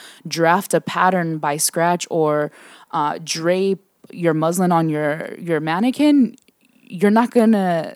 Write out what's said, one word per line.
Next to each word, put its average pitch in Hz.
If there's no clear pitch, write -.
draft 165
a 160
pattern 175
by 151
scratch 170
or, 151
uh, 151
drape 185
your 170
muslin 175
on 165
your, 151
your 165
mannequin, 247
you're 190
not 233
gonna 196